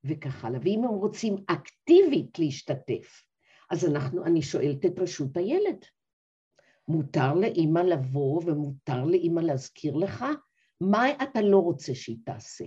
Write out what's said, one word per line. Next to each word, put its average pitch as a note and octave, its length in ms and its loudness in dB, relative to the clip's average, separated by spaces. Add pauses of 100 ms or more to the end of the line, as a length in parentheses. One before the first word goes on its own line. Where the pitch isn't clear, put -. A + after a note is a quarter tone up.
וכך C#3+ 400 -6
הלאה. A#2+ 180 -4
ואם G#3+ 220 0
הם A#3+ 60 -2
רוצים G#3 460 -2 (100)
אקטיבית - 920 4
להשתתף, - 840 -4 (480)
אז E3+ 140 -2
אנחנו, C#3+ 400 0
אני E3 180 4
שואלת C#3 440 -2
את - 120 0
רשות D3+ 380 -4
הילד, D#4 480 -2 (1040)
מותר D3 460 0
לאמא E3+ 460 2
לבוא C#3+ 640 0
ומותר C#3+ 600 -4
לאמא E3+ 360 0
להזכיר D3 560 -4
לך? F#3 280 -4 (560)
מה G#3 300 2 (120)
אתה A#3 180 -4
לא G3 180 6
רוצה E3+ 360 0
שהיא A#2 300 -10
תעשה? - 420 -12